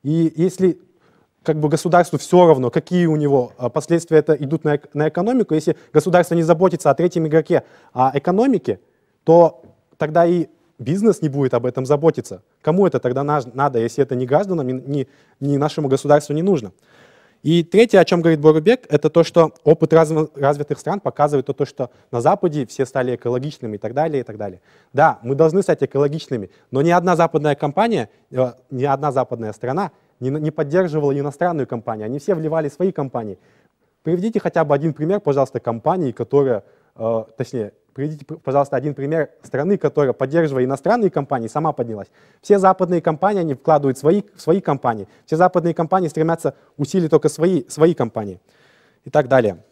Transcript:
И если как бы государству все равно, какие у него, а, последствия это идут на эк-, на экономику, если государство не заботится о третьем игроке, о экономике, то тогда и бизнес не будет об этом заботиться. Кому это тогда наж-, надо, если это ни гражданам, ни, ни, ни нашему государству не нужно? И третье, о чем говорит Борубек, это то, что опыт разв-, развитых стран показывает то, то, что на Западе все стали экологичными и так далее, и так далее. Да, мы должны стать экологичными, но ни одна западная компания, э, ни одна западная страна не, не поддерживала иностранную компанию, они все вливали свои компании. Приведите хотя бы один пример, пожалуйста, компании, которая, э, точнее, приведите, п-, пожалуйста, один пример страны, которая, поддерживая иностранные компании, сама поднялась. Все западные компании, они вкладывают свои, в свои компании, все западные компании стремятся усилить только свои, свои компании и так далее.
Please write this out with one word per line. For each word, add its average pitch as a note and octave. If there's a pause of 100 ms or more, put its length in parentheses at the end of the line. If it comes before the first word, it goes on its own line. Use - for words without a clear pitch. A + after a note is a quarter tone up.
И D#3+
если F#3 (600)
как D#3
бы D3+
государству E3
все F3+
равно, B2+
какие F3
у D#3
него, C#3
а, B2
последствия D#3+
это D3+
идут D3
на D3
эк-, -
на D3
экономику, G3+
если D#3 (160)
государство E3+
не E3+
заботится E3
о C#3+
третьем E3
игроке, D#3 (320)
о B2+
экономике, F#3 (460)
то E3 (340)
тогда D#3+
и E3+ (300)
бизнес F#3+
не D3+
будет C3+
об A#2+
этом B2+
заботиться. C#3+ (180)
Кому F3+
это C#3
тогда B2+
наж-, C#3+
надо, C3+
если A#2
это C3
ни B2+
гражданам, D#3+
ни, B2+
ни, C3+ (320)
ни C#3+
нашему D3
государству D3
не D#3
нужно? C#3+ (680)
И E3
третье, G3+
о D#3+
чем F3
говорит D#3+
Борубек, D#3
это D3+
то, E3
что D#3+ (100)
опыт D#3
разв-, D#3
развитых C#3+
стран F#3
показывает C#3+
то, C3
то, C#3+
что - (220)
на A#2+
Западе D3+
все -
стали B2+
экологичными B2
и -
так A2+
далее, D3
и A#2
так G#2+
далее. G2+ (320)
Да, C#3+
мы B2+
должны D#3+
стать E3
экологичными, C#3+ (200)
но C3
ни E3+
одна F3
западная D3+
компания, D#3+ (200)
э, B2+ (180)
ни C3
одна C#3
западная A#2
страна C#3+ (300)
не, B2+
не D#3
поддерживала D3+
иностранную D3
компанию, A2
они B2+
все F#3+
вливали D#3
свои F3+
компании. A#2 (640)
Приведите F3+
хотя E3+
бы C#3+
один D3
пример, F3
пожалуйста, C#3
компании, C3
которая, C#3 (320)
э, A2+ (140)
точнее, A#2 (220)
приведите, D3
п-, D#3
пожалуйста, C#3
один C#3+
пример D3 (120)
страны, F3
которая, C#3+
поддерживая C3+
иностранные F#3+
компании, C3
сама D3+
поднялась. A2 (340)
Все G3+
западные F#3
компании, F#3
они D#3
вкладывают C#3+
свои, G3 (140)
в -
свои F3+
компании, A#2+ (160)
все D#3+
западные F3
компании E3+
стремятся D#3+ (220)
усилить D#3+
только D3+
свои, E3
свои D#3+
компании G#2+ (640)
и -
так D3
далее. A2+